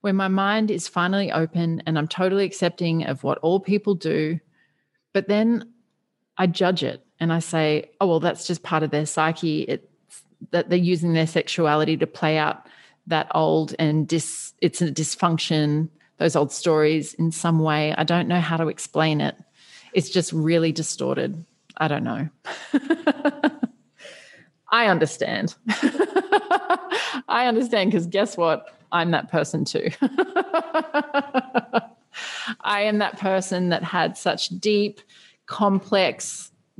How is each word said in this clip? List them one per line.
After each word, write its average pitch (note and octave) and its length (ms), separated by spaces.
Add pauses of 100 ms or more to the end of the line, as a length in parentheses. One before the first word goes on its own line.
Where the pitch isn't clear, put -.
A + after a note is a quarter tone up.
where G3+ 140
my F#3+ 140
mind G3+ 420
is F3 180
finally F#3 420
open E3 540
and D#3+ 140
I'm D3+ 100
totally F#3+ 360
accepting E3+ 600
of C3+ 180
what C#3 160
all F3 220
people G3+ 340
do, D#3+ 460 (720)
but F#3+ 160
then A3 440 (680)
I F#3 80
judge F3+ 360
it - 220 (140)
and E3 140
I E3 80
say, D#3 500 (100)
"Oh, G3 60
well, E3 140
that's - 260
just E3+ 160
part D#3 200
of D3+ 80
their D3+ 140
psyche. D#3 580
It's - 220 (680)
that F3 180
they're F3+ 80
using E3+ 340
their D#3+ 140
sexuality D#3 720
to D#3+ 80
play D#3 320
out - 280 (420)
that E3 260
old D#3+ 440
and D#3 300
dis-, - 540
it's - 180
a E3+ 100
dysfunction, D#3 1000 (260)
those E3 180
old D3 160
stories D#3 640
in E3 160
some E3 280
way. D#3 400
I - 60
don't E3+ 240
know F3 120
how E3 160
to D#3+ 120
explain D#3 520
it. D3 160 (560)
It's - 160
just - 240
really D#3+ 400
distorted." C#3+ 720 (320)
I D#3 120
don't D3 160
know. A#2+ 240 (440)
<laughs> D4 800 (1200)
I A#3 160
understand. D#3 760
<laughs> A#3 60 (1600)
I B3 200
understand A3+ 440
'cause F3 160
guess G3 300
what? E3 320 (240)
I'm E3+ 200
that - 180
person - 340
too. - 320
<laughs> - 40 (2500)
I G3+ 220
am G#3+ 160
that G3+ 200
person F#3+ 520
that E3+ 120
had E3+ 360
such E3+ 300
deep, G#3 520 (460)
complex - 1040 (300)